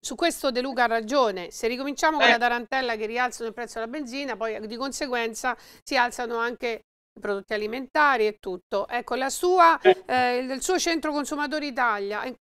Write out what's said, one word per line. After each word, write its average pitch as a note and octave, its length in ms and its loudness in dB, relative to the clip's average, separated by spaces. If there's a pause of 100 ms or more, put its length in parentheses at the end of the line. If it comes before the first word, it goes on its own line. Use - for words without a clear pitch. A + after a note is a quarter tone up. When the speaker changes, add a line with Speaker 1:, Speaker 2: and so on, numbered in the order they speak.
Speaker 1:
Su - 120 -8
questo D#4+ 360 0
De B3 100 -2
Luca B3+ 220 0
ha A#3+ 40 4
ragione, A3+ 640 0
se - 160 -4
ricominciamo C#4 500 0
con B3+ 100 6
Speaker 2:
Eh. A#3+ 40 8
Speaker 1:
la A#3+ 60 4
tarantella A#3+ 580 0
che A3 100 -6
rialzano A#3 420 -4
il G#3+ 60 -8
prezzo A#3+ 260 -10
della A3+ 100 -6
benzina, C4 460 -8
poi G#3+ 320 -6
di G#3+ 80 -10
conseguenza B3 800 -4 (260)
si - 140 -4
alzano A#3+ 420 0
anche A#3 440 -4 (340)
i - 60 -20
prodotti G3+ 320 -4
alimentari A#3+ 720 2
e G#3+ 120 -2
tutto. G3 500 -4
Ecco, A#3+ 260 -4
la C4 140 -2
sua, E4+ 520 6
Speaker 2:
Eh. F#4 240 6
Speaker 1:
eh, B3+ 340 2
il, B3+ 120 -6
il C4 100 -6
suo F#4 160 0
centro E4 340 0
consumatori D4 560 -4
Italia, G#3+ 580 -2
in, B3+ 180 -8